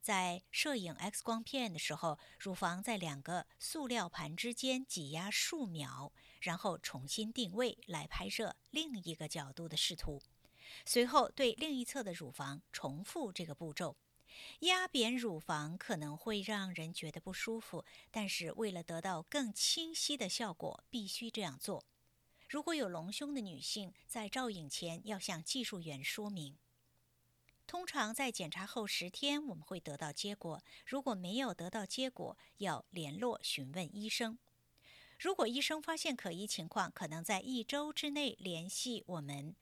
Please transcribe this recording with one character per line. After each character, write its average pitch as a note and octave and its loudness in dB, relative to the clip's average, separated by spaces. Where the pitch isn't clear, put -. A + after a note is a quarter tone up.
在 F#3 4
摄 C#4+ 4
影 F3 -2
X - -2
光 A3+ 0
片 B3 0
的 D#3+ -4
时 - 0
候， D3+ 2
乳 F#3+ -2
房 F3+ 2
在 A#3 2
两 D#3 -2
个 E3+ 0
塑 D4+ -2
料 A#3 2
盘 D#3+ -4
之 A#3+ 0
间 C4 2
挤 C#3+ -2
压 E3+ -2
数 C#4 2
秒， C#3 -4
然 F3 0
后 F3 2
重 C3+ -6
新 A3 0
定 G#2 2
位 A#3 2
来 D#3 -2
拍 G#3 -2
摄 G#3 0
另 C4+ -2
一 E3 -4
个 D#3 -4
角 C#3+ -4
度 E3 -6
的 D#3 -6
视 D#3 2
图。 D3 -2
随 A#3+ 8
后 B3+ 8
对 B3+ 6
另 D4+ 0
一 B3 0
侧 C4+ -4
的 G3 -4
乳 D3+ -6
房 C#3 -4
重 C#3+ -2
复 A#3+ 0
这 F3 -2
个 D#3+ -4
步 D#3 -4
骤。 - 0
压 F#4 6
扁 A#3+ 4
乳 A#3 0
房 D#3 0
可 F#3+ 0
能 D3 -4
会 G#3+ 0
让 F#3+ 0
人 E3 -4
觉 D#3 -4
得 D#3+ -10
不 F#3 -6
舒 A3+ -2
服， - -6
但 G#3 -2
是 - 0
为 G#3+ 0
了 F3 -4
得 E3 -4
到 F#3 0
更 C4 0
清 E4 4
晰 D4 2
的 A3+ 0
效 G3+ 0
果， - -4
必 A3 -2
须 A3+ -4
这 A3 -2
样 D3+ -2
做。 F#3+ -2
如 D4 -2
果 E4+ 2
有 C#4 4
隆 F3 -4
胸 D4 -2
的 C4+ 0
女 F3 -6
性， G3 -4
在 G#3+ -4
照 B3+ 0
影 E3+ -4
前 E3 -4
要 G#3+ -2
向 E3 -2
技 - 0
术 G#3 -2
员 D3 -6
说 G#3 -2
明。 D3+ -4
通 F4 -4
常 A3+ 0
在 C4 2
检 F3 -4
查 F3+ -6
后 G#3 -2
十 F3+ 0
天 C#4+ 2
我 A#3+ -4
们 D#3 -8
会 F3+ -8
得 D3 -6
到 D3+ -2
结 G3+ -2
果， E3 -8
如 C4+ -2
果 B3+ 2
没 F#3 -2
有 B3 2
得 E3+ -4
到 G#3+ -2
结 C4 0
果， - -6
要 E3 0
联 D#3 -6
络 A#3 2
询 C3 2
问 F3 -2
医 G#3 -2
生。 A3+ 2
如 F#4 4
果 A#3+ 6
医 A#3+ 4
生 D#4 4
发 D#4+ 0
现 D#4 2
可 F#3+ -4
疑 F#3+ -2
情 F3+ -2
况， F3 4
可 E3+ -4
能 D#3+ -2
在 F#3+ 2
一 B3 0
周 D4 2
之 D4 0
内 C#4+ 2
联 F3 -2
系 A#3+ 0
我 F3 -2
们， C#3+ -4